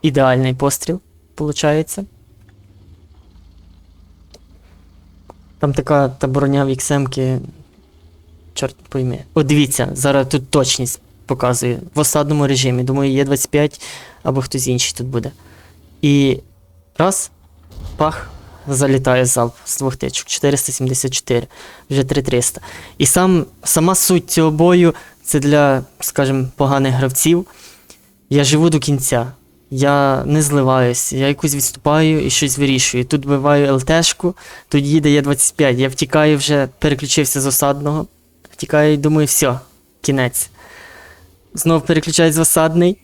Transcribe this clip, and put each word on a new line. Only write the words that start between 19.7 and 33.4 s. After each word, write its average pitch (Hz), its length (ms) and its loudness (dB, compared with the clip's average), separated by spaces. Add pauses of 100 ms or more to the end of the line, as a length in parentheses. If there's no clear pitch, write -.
двох 131 180 -4
тичок. - 300 -8
Чотириста 139 460 -2
сімдесят 131 420 -4
чотири. 120 320 -4 (440)
Вже 139 140 0
три 139 180 0
триста. 120 380 -2 (380)
І 143 80 2
сам, 180 400 2 (180)
сама 170 300 2
суть - 360 0
цього 160 200 4
бою, 170 440 4 (280)
це - 180 -2
для, 143 440 2 (160)
скажімо, 135 560 -2
поганих 135 380 2
гравців. 135 520 0 (840)
Я 143 140 4
живу 151 260 4
до 156 80 0
кінця. 131 540 -2 (380)
Я 135 540 2
не 147 180 2
зливаюсь, 131 720 2
я 135 160 0
якось 143 260 -2
відступаю 156 720 0
і 135 40 -2
щось 131 280 -2
вирішую. 131 460 0
Тут 139 220 -2
вбиваю 143 400 2